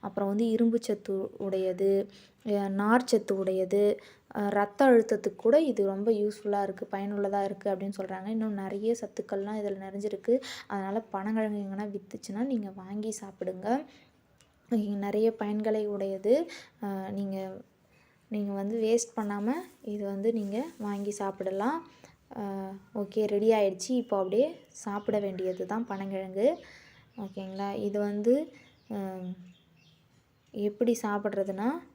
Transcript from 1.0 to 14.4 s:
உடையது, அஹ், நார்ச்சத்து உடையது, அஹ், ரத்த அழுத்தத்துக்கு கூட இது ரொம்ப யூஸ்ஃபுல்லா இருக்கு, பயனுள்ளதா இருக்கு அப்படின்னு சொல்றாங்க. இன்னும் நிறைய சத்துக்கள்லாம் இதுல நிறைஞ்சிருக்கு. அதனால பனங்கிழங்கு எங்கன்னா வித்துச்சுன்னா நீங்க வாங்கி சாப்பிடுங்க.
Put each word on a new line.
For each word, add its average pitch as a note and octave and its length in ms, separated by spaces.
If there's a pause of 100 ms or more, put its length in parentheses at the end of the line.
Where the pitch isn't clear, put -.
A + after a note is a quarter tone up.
உடையது, F#3+ 540 (540)
அஹ், G3+ 280
நார்ச்சத்து G#3+ 580
உடையது, F#3+ 520 (460)
அஹ், G3+ 200
ரத்த G3+ 340
அழுத்தத்துக்கு A3+ 520
கூட A#3 240
இது A3+ 240
ரொம்ப G3 260
யூஸ்ஃபுல்லா G#3 520
இருக்கு, G3 240
பயனுள்ளதா G3+ 580
இருக்கு G3 240
அப்படின்னு G3 280
சொல்றாங்க. F#3+ 320
இன்னும் A3 260
நிறைய G3+ 400
சத்துக்கள்லாம் G3+ 640
இதுல G3+ 200
நிறைஞ்சிருக்கு. G3 560 (320)
அதனால G3 420
பனங்கிழங்கு G#3 520
எங்கன்னா G3 300
வித்துச்சுன்னா G3+ 540
நீங்க A3+ 300
வாங்கி G3+ 380
சாப்பிடுங்க. F#3 540 (1040)